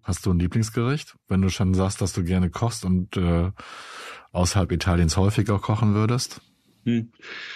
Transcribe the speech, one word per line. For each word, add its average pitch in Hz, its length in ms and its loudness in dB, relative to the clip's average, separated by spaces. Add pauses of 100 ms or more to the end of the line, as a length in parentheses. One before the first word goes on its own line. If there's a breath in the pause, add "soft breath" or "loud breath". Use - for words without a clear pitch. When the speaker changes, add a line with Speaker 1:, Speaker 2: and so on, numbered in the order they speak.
Speaker 1:
Hast - 240 -4
du 95 60 2
ein 87 80 4
Lieblingsgericht, 117 760 0 (120)
wenn 95 140 2
du 95 80 4
schon 92 260 2
sagst, 95 260 0
dass 95 120 -2
du 92 100 -2
gerne 92 260 2
kochst - 340 -4
und, 92 320 0
äh, 87 360 2 (800 loud breath)
außerhalb 90 400 0
Italiens 87 460 2
häufiger 101 420 2
kochen 107 340 2
würdest? 113 480 -2 (440)
Speaker 2:
Hm. 117 260 -2 (440 loud breath)